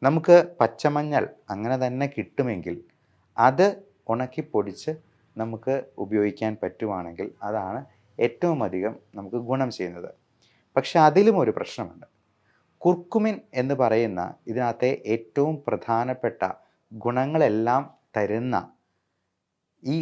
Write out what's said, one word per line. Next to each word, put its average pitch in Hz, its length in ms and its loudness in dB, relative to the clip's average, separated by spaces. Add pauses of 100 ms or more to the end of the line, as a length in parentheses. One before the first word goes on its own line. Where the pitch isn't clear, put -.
നമുക്ക് 160 340 6 (200)
പച്ചമഞ്ഞൾ 147 680 2 (260)
അങ്ങനെ 110 260 -2
തന്നെ 127 300 -2
കിട്ടുമെങ്കിൽ 98 720 -4 (600)
അത് 135 300 6 (420)
ഉണക്കിപ്പൊടിച്ച് 113 840 -4 (440)
നമുക്ക് 113 380 -4 (240)
ഉപയോഗിക്കാൻ 104 560 0
പറ്റുവാണെങ്കിൽ 92 760 -6 (140)
അതാണ് 104 380 -6 (380)
ഏറ്റവും 135 440 0
അധികം 95 320 -4 (200)
നമുക്ക് 101 280 -8
ഗുണം 127 280 -2
ചെയ്യുന്നത്. 87 400 -10 (640)
പക്ഷെ - 240 0
അതിലും 180 380 6
ഒരു 120 120 2
പ്രശ്നമുണ്ട്. 85 560 -8 (760)
കുർക്കുമിൻ 185 540 0 (180)
എന്ന് 131 200 0
പറയുന്ന 113 460 2 (260)
ഇതിനകത്തെ 120 440 -2 (160)
ഏറ്റവും 143 560 -2
പ്രധാനപ്പെട്ട 117 760 -2 (520)
ഗുണങ്ങളെല്ലാം 123 920 2 (300)
തരുന്ന 110 440 -2 (1300)
ഈ 147 180 -2